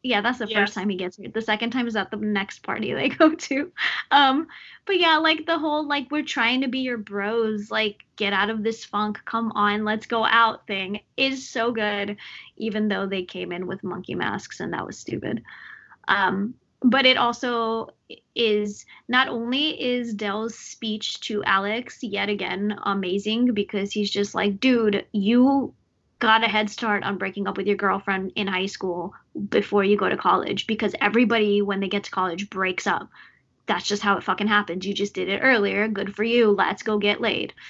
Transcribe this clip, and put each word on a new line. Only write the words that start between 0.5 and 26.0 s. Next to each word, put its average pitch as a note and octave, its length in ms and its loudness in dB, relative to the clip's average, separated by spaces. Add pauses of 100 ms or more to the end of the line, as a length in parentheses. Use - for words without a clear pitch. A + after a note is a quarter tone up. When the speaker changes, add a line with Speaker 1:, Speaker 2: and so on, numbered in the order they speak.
Speaker 1:
first G3+ 140 0
time G3 160 -2
he F#3+ 60 -2
gets F#3 200 -6
hurt. - 180 -14
The A3 80 -2
second A3 280 0
time B3 180 -2
is A3 80 -4
at G3 140 -2
the A3 80 -6
next G#3 440 -2
party A3 320 -4
they A3+ 140 0
<laughs> - 20 -2
go D#4 240 6
to. - 380 -4 (380)
Um, C#4 360 6 (400)
but G4 120 2
yeah, E4 180 6
like, D#4+ 300 2
the E4 120 2
whole, D4+ 300 -2
like, C#4+ 220 -2
"We're D4 120 0
trying B3+ 380 0
to C4+ 80 0
be B3+ 120 -2
your B3 180 -4
bros, G#3+ 720 -2
like, G#3+ 340 -2 (120)
get G3+ 160 -2
out G3+ 180 2
of A3 120 -4
this A3 220 -4
funk, G#3 400 -2
come A3 280 -4
on, G#3 320 2
let's G#3+ 220 -2
go A3+ 180 0
out" A3+ 420 4
thing G3 340 -6 (160)
is C4+ 320 -2
so A#3+ 240 -2
good, G#3 440 -2 (400)
even G#3+ 320 -2
though G3 180 0
they F#3+ 180 -4
came F3+ 260 -8
in F3+ 160 -6
with F#3+ 160 -8
monkey F3+ 320 -8
masks - 460 -6
and E3 140 -6
that F#2 120 -6
was - 120 -12
stupid. - 440 -6 (640)
Um, G3 480 0 (280)
but B3+ 240 6
it B3+ 100 6
also A#3 720 -2 (460)
is, G#3 500 0 (240)
not B3+ 200 4
only B3+ 420 -2 (120)
is B3 300 -2
Del's G#3+ 460 -4
speech - 640 -8
to G#3+ 240 -4
Alex G3+ 580 0
yet G3 260 -4
again G3+ 540 -2
amazing G3+ 720 0
because G3+ 360 -2
he's G#3 200 -2
just G3+ 240 -2
like, G3 260 0
"Dude, A3+ 520 2
you A#3+ 600 4 (460)